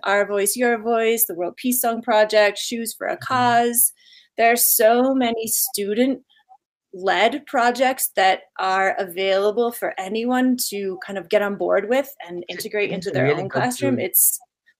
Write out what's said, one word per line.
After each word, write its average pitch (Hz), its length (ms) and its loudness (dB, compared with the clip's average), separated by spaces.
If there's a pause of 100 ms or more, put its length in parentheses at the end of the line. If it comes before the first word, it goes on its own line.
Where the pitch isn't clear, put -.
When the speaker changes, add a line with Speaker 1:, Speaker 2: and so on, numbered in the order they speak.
Speaker 1:
Our 202 240 0
Voice, 202 280 -2
Your 240 240 2
Voice, 226 460 0
the 196 80 -6
World 170 240 -6
Peace 247 240 -2
Song 233 220 -2
Project, 214 560 4
Shoes 233 340 -8
for - 140 -8
a - 100 -4
Speaker 2:
Mm-hmm. - 160 -8
Speaker 1:
Cause. 240 580 2 (460)
There 233 140 4
are 247 40 4
so 240 600 4
many 233 320 0
student-led 208 2000 -2
projects 254 680 0
that 190 260 2 (180)
are 190 400 0
available 196 720 0
for - 280 -8
anyone 240 560 0 (140)
to 196 340 -6
kind 196 140 -10
of 175 120 -10
get 208 120 4
on 202 140 -2
board 185 340 0
with 269 240 0 (140)
and 175 200 -10
Speaker 2:
It's 180 160 -10
a, 220 40 -8
Speaker 1:
integrate 202 240 -2
Speaker 2:
it's 190 160 -6
Speaker 1:
into - 20 -6
Speaker 2:
a - 40 -6
Speaker 1:
their 185 100 0
Speaker 2:
really 147 180 0
Speaker 1:
own 190 60 -6
Speaker 2:
good - 140 -4
Speaker 1:
classroom. 254 340 -2
Speaker 2:
tool. 240 100 -2
Speaker 1:
It's - 340 0 (400)